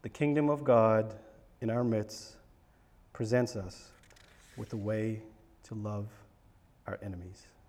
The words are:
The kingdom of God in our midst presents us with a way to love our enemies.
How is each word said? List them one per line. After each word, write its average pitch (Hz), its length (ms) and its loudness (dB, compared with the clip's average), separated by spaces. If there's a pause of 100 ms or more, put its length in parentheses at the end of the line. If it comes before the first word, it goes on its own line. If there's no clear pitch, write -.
The 127 80 -10
kingdom 147 400 2
of 147 160 -2
God 110 520 6 (440)
in 113 80 -2
our 120 160 0
midst 107 500 -4 (800)
presents 123 420 0
us - 380 -12 (640)
with 113 160 -10
a 117 40 -6
way 110 460 -2 (400)
to - 100 -14
love 104 380 -6 (760)
our - 160 -8
enemies. 92 460 -12 (220)